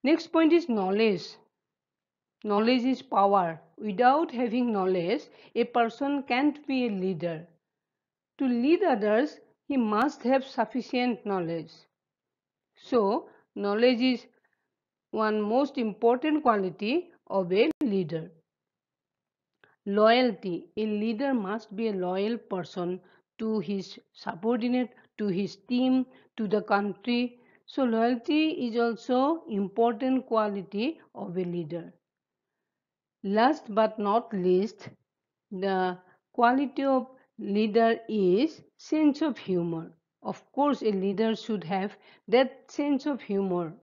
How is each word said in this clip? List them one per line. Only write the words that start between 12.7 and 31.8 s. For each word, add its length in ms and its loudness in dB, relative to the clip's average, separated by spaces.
So, 540 0
knowledge 460 2
is 260 0
one 300 -2
most 360 0
important 680 0
quality 680 0
of 240 -2
a 200 4
leader. 500 -4
Loyalty. 920 2
A 80 -2
leader 480 -2
must 420 -6
be 120 -4
a 60 -2
loyal 440 -2
person 600 -6
to 220 -2
his 400 -6
subordinate, 800 -2
to 100 -4
his 280 -2
team, 500 0
to 100 -4
the 140 0
country. 800 -2
So 180 -2
loyalty 840 0
is 100 -4
also 680 0
important 800 0
quality 720 -2
of 240 -10
a 60 -2
leader. 500 -8